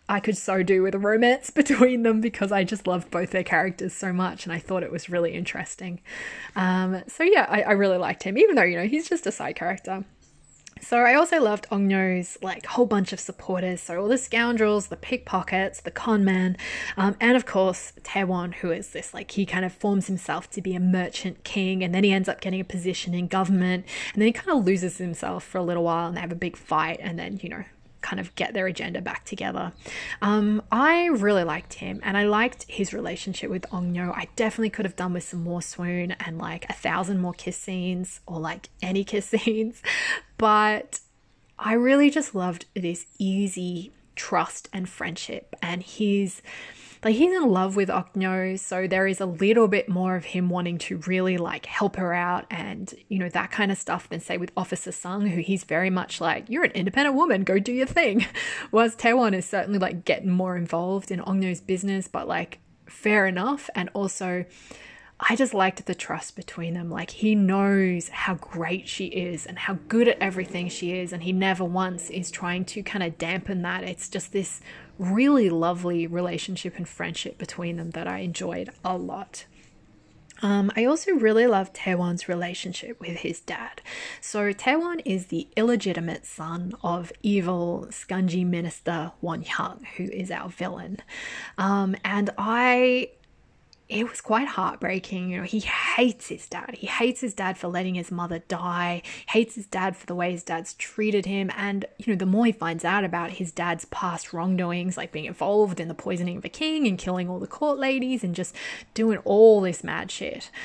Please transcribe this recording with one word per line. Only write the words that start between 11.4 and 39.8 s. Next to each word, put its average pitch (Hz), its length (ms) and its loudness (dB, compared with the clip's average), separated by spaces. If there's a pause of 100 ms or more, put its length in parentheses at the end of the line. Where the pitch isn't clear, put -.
loved 208 300 2
Ong 202 180 2
Nyo's, 190 540 2
like, 185 240 -6
whole - 180 4
bunch 202 300 2
of 185 60 -10
supporters. 180 600 -4
So 175 220 -6
all 208 60 0
the 254 100 4
scoundrels, 226 720 2
the - 80 -8
pickpockets, - 840 -2
the - 100 -8
con 208 340 2
man, 185 340 4 (400)
um, 196 220 2
and 240 160 6
of 240 100 2
course, 190 460 0 (100)
Taewon, 180 540 -2
who 180 140 -4
is 165 200 -4
this, - 240 -12
like, 208 160 -12
he 196 160 0
kind 185 180 0
of 180 80 -2
forms 202 360 0
himself 175 420 -4
to 202 100 -8
be 185 140 -4
a 180 60 -2
merchant 185 600 0
king, 190 400 0
and 175 120 -2
then 190 100 4
he 202 80 6
ends 190 160 2
up - 140 -4
getting 185 180 -2
a 180 40 -4
position 180 500 -4
in 180 140 -2
government, 185 580 2 (260)
and 202 80 0
then 214 60 6
he 233 60 6
kind 311 260 2
of 196 80 4
loses 180 320 0
himself 180 440 -6
for - 140 -10
a 185 60 0
little 170 220 0
while, 170 240 2
and 170 80 -4
they 160 40 -6
have 175 120 -6
a 170 40 -6
big 170 200 -6
fight, 160 440 0
and 170 180 -6
then, 185 240 -8
you 175 60 -10
know, 175 160 -10 (380)
kind 190 180 -6
of 180 140 -10
get - 180 -2
their 190 140 -2
agenda 175 340 -6
back 185 240 -8
together. 190 480 -6 (480)
Um, 208 400 4 (100)
I 320 360 4
really 202 380 4
liked 160 300 -4
him, 185 280 -8
and 202 160 0
I 208 60 4
liked 214 440 2
his - 240 -2
relationship 180 560 -6
with 185 240 -4
Ong 180 200 -2
Nyo. 175 220 -2
I - 220 -8
definitely 220 320 0
could 202 160 -4
have 180 120 -4
done 180 180 -2
with 175 100 -4
some 175 180 -6
more 175 200 -4
swoon 175 480 -4 (100)
and, 165 160 -8
like, 165 320 -8
a - 60 -6
thousand 180 460 -2
more 180 120 -2
kiss - 240 -8
scenes, 180 680 -6
or, 170 120 -8
like, 160 300 -8 (140)
any 190 220 0
kiss 202 220 -2
<laughs> - 40 -8
scenes, 220 520 0 (540)